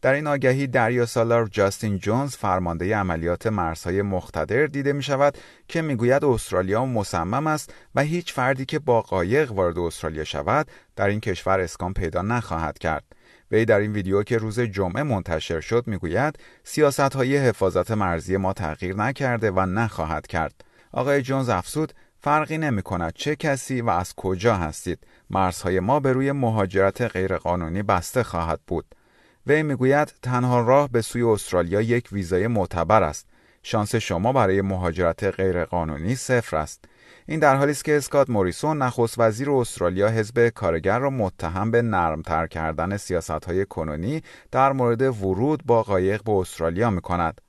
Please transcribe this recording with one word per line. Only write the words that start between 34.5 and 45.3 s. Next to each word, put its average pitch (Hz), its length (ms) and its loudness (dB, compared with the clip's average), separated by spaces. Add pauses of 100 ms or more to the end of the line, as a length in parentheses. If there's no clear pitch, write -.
مهاجرت 90 600 0
غیرقانونی 87 880 -2
صفر 123 420 -2
است. - 280 -6 (420)
این 156 140 -4
در 143 160 6
حالی 143 140 2
است 143 140 -6
که 151 120 2
اسکات 139 340 2
موریسون، 117 520 0
نخست 120 360 -2
وزیر 117 320 2
استرالیا، 101 580 0
حزب 113 400 2
کارگر 92 500 0
را 139 120 0
متهم 98 600 -2
به 120 120 4
نرمتر 82 640 0
کردن 80 500 -4
سیاست‌های 87 720 -4
کنونی 85 560 -6 (300)
در 135 200 4
مورد 120 300 2
ورود 117 640 0